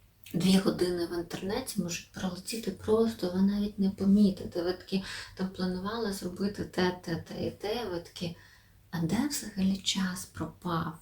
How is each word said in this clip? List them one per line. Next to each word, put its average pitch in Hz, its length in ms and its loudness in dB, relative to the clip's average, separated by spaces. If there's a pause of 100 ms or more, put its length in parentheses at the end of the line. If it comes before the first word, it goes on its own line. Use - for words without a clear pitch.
(340)
дві 185 240 6
години 175 480 2
в 175 120 -4
інтернеті 196 640 -4
можуть 170 300 -8
пролетіти 190 580 -6
просто, 220 640 2
ви 190 80 4
навіть 208 360 2
не 196 120 4
помітите. 196 720 4
Ви 180 100 0
такі - 320 -4 (320)
там 190 120 -2
планували 190 640 -2
зробити 190 520 -4
те, 180 400 0
те, 170 120 -2
те 185 300 -6
і 165 40 -2
те, 240 420 -4
ви 170 80 -4
такі: 170 360 -8 (540)
«А 170 100 -4
де 208 280 2
взагалі 196 480 0
час 185 480 -2
пропав? 165 760 -4